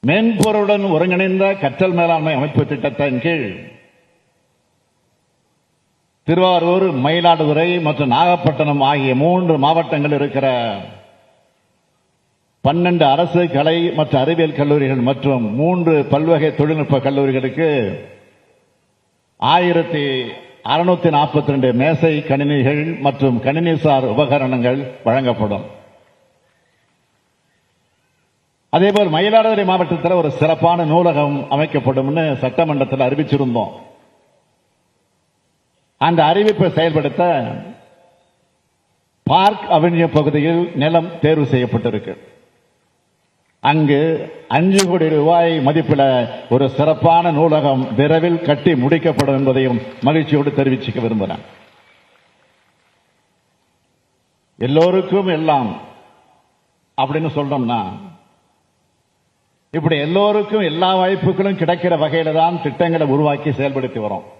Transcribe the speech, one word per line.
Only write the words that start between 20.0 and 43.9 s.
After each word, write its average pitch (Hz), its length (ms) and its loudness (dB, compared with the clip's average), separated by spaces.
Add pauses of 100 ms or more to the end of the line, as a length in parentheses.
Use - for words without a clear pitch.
அறுநூத்தி 170 460 0
நாற்பத்தி 151 360 0
ரெண்டு 131 260 0
மேசை 147 500 0
கணினிகள் 143 760 0
மற்றும் 135 440 0
கணினிசார் 151 600 0
உபகரணங்கள் 131 1000 -2
வழங்கப்படும். 113 760 -2 (3000)
அதேபோல், 196 440 2
மயிலாடுதுறை 214 520 2
மாவட்டத்தில் 175 460 -2
ஒரு 170 200 0
சிறப்பான 165 540 0
நூலகம் 147 680 0
அமைக்கப்படும்னு 139 840 -2
சட்டமன்றத்தில் 135 640 -2
அறிவிச்சிருந்தோம். 131 760 -2 (2250)
அந்த 165 260 0
அறிவிப்பை 190 460 2
செயல்படுத்த 160 840 -2 (1700)
பார்க் 190 480 0
அவென்யூ 170 360 2
பகுதியில் 151 680 0
நிலம் 160 460 -2
தேர்வு 151 240 2
செய்யப்பட்டிருக்கு. 117 760 -2 (1400)
அங்கு 143 420 2 (460)